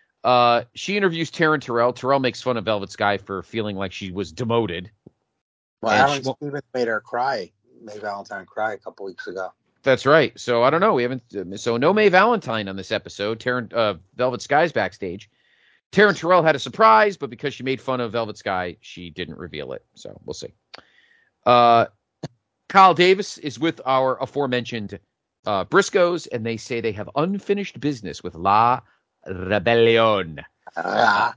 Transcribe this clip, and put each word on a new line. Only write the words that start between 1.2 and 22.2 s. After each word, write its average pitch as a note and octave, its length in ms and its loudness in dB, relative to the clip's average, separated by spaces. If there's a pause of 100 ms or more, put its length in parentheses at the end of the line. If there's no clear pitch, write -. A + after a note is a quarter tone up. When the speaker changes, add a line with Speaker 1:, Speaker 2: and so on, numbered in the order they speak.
Speaker 1:
Taryn D#3 300 0
Terrell. A#2+ 320 0
Terrell C3 260 0
makes B2+ 240 -2
fun B2+ 140 -2
of G#2 80 -6
Velvet G2+ 260 -4
Sky G2+ 280 0
for G2 260 -10
feeling G#2 320 -6
like F#2+ 160 -6
she G2 180 -10
was F2+ 220 -8
demoted. A2 580 -4 (920)
Speaker 2:
Well, A2 120 -2
Speaker 1:
And G#2+ 100 4
Speaker 2:
Alan C#3 200 2
Speaker 1:
she C3 40 -10
won't C3+ 120 -6
Speaker 2:
Stevens C#3+ 240 -10 (120)
made B2 140 -2
her A2 120 -4
cry, A#2+ 520 -6 (280)
May G#2 180 -18
Valentine G2+ 480 -10
cry A2 260 -6
a G2 60 -10
couple - 280 -16
weeks - 220 -14
ago. F#2 240 -8 (320)
Speaker 1:
That's C3 200 2
right. C#3 340 2
So A#2+ 260 0
I C3+ 60 4
don't D#3+ 100 0
know. G#3 140 2
We B2 100 0
haven't, B2 180 -6 (140)
uh, F#2+ 200 -8
so A#2 200 -2
no C#3+ 160 2
May G#3+ 160 4
Valentine F3+ 600 2
on F#2+ 60 -8
this F#2+ 160 -10
episode. G#2 480 -4
Taryn, B2 340 -4
uh, G#2+ 220 0 (220)
Velvet B2 260 -2
Sky's D3+ 300 2
backstage. F#2+ 580 -6 (640)
Taryn G3 260 6
Terrell E3+ 240 4
had D#3 140 4
a - 20 -8
surprise, G#3+ 580 4
but C3+ 140 -12
because B2 240 -8
she - 80 -14
made B2+ 180 -4
fun B2+ 200 -4
of A#2 120 -4
Velvet A2 240 -4
Sky, F2+ 440 -6
she - 280 -16
didn't D#2+ 300 -10
reveal D2 340 -12
it. - 120 -14 (100)
So - 320 -20
we'll - 80 -10
see. - 180 -14 (960)
Uh, A#2+ 400 6 (840)